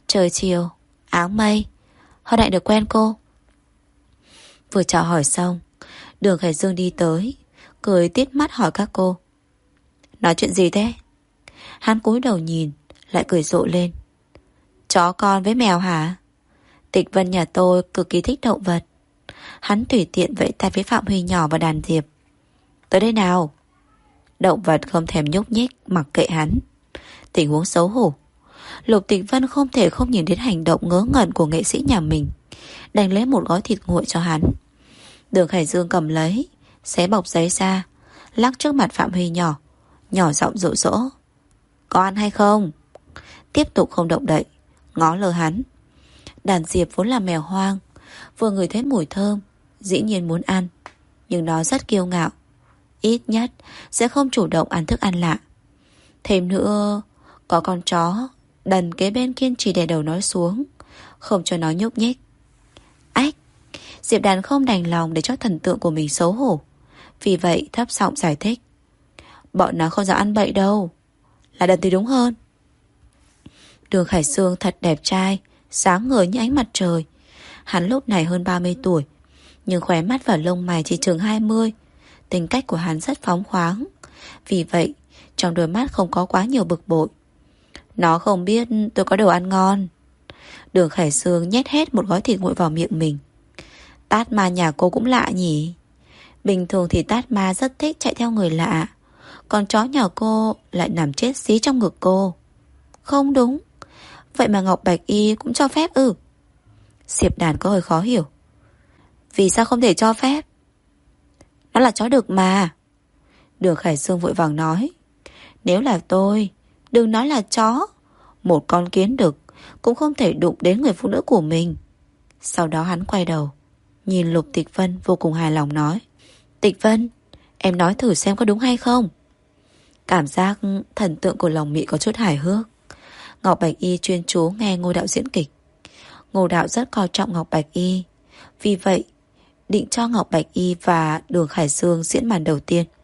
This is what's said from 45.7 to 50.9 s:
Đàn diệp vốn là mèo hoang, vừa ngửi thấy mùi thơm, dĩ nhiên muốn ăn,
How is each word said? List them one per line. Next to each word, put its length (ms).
Đàn 200
diệp 300
vốn 140
là 100
mèo 220
hoang, 380
vừa 120
ngửi 180
thấy 140
mùi 240
thơm, 340
dĩ 220
nhiên 260
muốn 180
ăn, 220